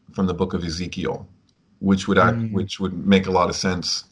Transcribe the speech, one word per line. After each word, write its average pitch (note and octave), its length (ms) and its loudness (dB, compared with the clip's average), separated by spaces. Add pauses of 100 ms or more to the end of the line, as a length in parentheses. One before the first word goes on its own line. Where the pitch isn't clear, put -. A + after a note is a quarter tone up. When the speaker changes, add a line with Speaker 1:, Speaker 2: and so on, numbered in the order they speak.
(140)
Speaker 1:
from F#2+ 140 0
the F2+ 60 -2
book F#2 200 -2
of F2 100 -4
Ezekiel, E2 640 -6 (520)
which G2 280 2
would F#2+ 100 2
act, F#2 200 6
Speaker 2:
Mm. A2+ 160 -2
Speaker 1:
which F#2+ 260 -4
would F#2 260 -4
make F#2+ 220 6
a F#2 40 -2
lot F2 180 4
of E2+ 60 -4
sense F#2 560 -4